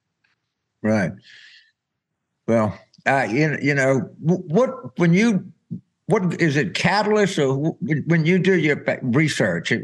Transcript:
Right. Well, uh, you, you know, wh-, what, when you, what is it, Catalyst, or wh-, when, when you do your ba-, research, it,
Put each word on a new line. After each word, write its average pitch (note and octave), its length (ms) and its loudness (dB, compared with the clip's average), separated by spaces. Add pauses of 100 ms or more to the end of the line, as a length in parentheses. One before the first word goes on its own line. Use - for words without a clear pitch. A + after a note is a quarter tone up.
(840)
Right. G#2+ 280 0 (1400)
Well, A2 300 0 (280)
uh, C3 240 2
you, C#3+ 320 0
you C#3+ 120 0
know, C3+ 260 2 (220)
wh-, F#3 280 -2
what, G3+ 500 -2
when E3+ 140 4
you, G#3 380 0 (540)
what F#3 360 -2
is D3+ 140 2
it, A2 200 -2
Catalyst, G3+ 640 0
or C3+ 140 2
wh-, D3 280 -4
when, C#3+ 260 -2
when D#3+ 180 2
you F3+ 140 4
do F#3+ 180 4
your D3+ 200 0
ba-, - 240 -4
research, A#2 720 0
it, A2 120 0